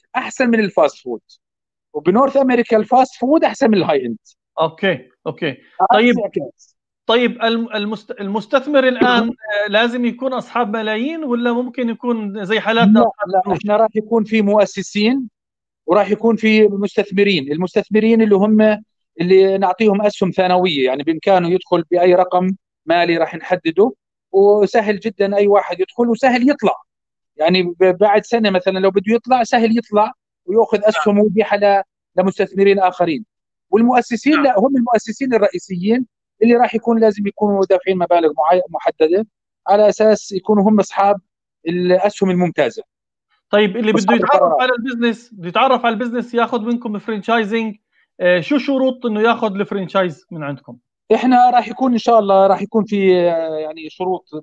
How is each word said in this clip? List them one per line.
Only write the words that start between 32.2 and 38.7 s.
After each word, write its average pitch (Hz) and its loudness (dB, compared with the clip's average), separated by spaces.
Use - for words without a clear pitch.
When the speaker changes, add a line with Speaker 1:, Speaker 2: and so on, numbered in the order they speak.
Speaker 1:
آخرين. 175 -2
والمؤسسين 240 0
Speaker 2:
نعم. 294 0
Speaker 1:
لا، 247 0
هم 277 0
المؤسسين 240 -2
الرئيسيين 202 -2
اللي 233 6
راح 240 2
يكون 226 -2
لازم 208 2
يكونوا 202 -2
دافعين 185 0
مبالغ 170 2
معي-، 170 2